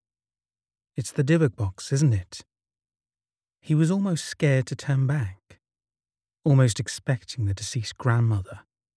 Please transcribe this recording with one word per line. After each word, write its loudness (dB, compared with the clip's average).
"It's -8
the 0
Dybbuk 2
box, -6
isn't 4
it?" -6
He -2
was 4
almost -2
scared 0
to -8
turn 0
back, -6
almost 4
expecting -6
the 0
deceased -8
grandmother, 0